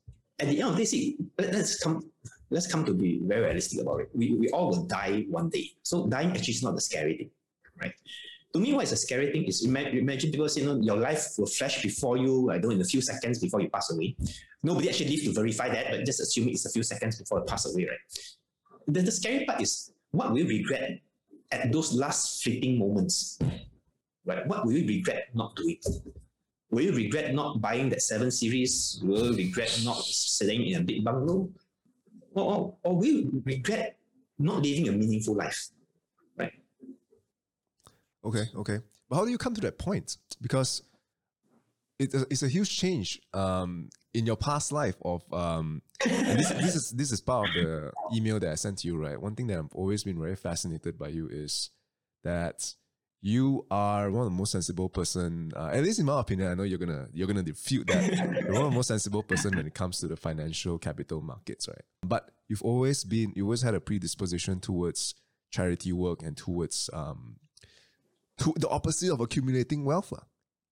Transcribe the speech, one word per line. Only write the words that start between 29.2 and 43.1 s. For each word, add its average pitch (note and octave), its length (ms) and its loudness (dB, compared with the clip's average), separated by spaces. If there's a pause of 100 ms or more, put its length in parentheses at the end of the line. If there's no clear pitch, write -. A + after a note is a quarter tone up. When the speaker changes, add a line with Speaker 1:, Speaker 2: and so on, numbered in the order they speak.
Speaker 1:
you G#2 40 0 (120)
regret A2+ 340 -2
not A#2+ 140 0
staying - 720 0
in F3+ 120 0
a - 40 2
big - 200 0
bungalow? D3+ 460 2 (840)
Or, F#3+ 100 2 (120)
or, F3+ 280 -2
or F3+ 120 4
will F3 100 4
you C3+ 400 4
regret C3 520 -2 (420)
not C#3+ 240 4
living C#3+ 240 2
a G2+ 60 4
meaningful G#2+ 420 2
life, - 320 -4 (680)
right? - 160 -4 (1700)
Speaker 2:
Okay, G#2+ 180 0 (120)
okay. G#2 240 -2 (300)
But B2+ 60 -2
how F#3 100 2
do A#3+ 60 0
you A#3+ 60 -2
come B3+ 160 -2
to G#3+ 80 -6
that - 160 -2
point? - 400 -4 (240)
Because C3 420 0 (1120)
it, C3+ 160 -2 (160)
it's C3+ 140 0
a C3+ 60 2
huge F#3+ 280 0
change, E3+ 440 0 (120)